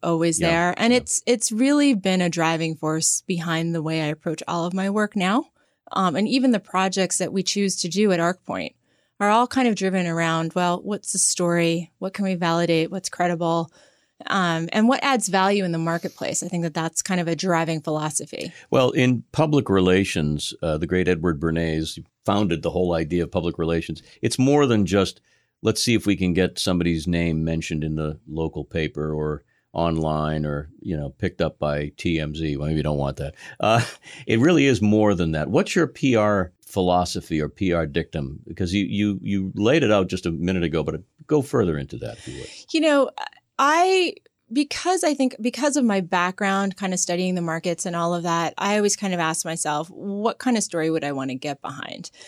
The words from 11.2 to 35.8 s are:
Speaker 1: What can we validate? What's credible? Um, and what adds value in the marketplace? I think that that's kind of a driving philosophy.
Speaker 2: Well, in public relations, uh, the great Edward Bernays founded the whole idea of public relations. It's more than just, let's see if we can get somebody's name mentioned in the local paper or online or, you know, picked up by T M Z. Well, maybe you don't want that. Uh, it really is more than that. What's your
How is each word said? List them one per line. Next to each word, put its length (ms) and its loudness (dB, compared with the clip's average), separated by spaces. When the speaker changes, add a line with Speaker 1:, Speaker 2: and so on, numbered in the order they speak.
Speaker 1:
What 140 -6
can 140 -4
we 80 0
validate? 560 2
What's 180 -6
credible? 640 0
Um, 460 0
and 160 4
what 160 2
adds 240 0
value 360 2
in 60 0
the 80 -2
marketplace? 640 -4
I 60 -8
think 160 -2
that 100 -4
that's 280 -4
kind 180 -2
of 80 -2
a 80 0
driving 440 0
philosophy. 720 -6
Speaker 2:
Well, 220 4
in 400 2
public 400 2
relations, 920 4
uh, 160 0
the 120 -2
great 180 2
Edward 340 2
Bernays 600 -2
founded 360 0
the 80 -2
whole 240 0
idea 280 0
of 80 -4
public 300 -2
relations. 420 -2
It's 160 -2
more 300 4
than 200 4
just, 340 2
let's 180 0
see 140 2
if 100 0
we 120 4
can 180 0
get 240 0
somebody's 480 0
name 380 0
mentioned 400 -4
in 100 -4
the 320 -4
local 380 -6
paper 500 -4
or 300 -4
online 720 0
or, 240 -6
you 160 -6
know, 140 -6
picked 300 -6
up 200 -2
by 360 -4
T 220 -2
M 160 -4
Z. 220 -4
Well, 100 -4
maybe 120 0
you 40 0
don't 160 -2
want 200 -4
that. 180 -10
Uh, 240 4
it 140 2
really 260 4
is 160 2
more 320 4
than 160 0
that. 180 -2
What's 280 0
your 100 4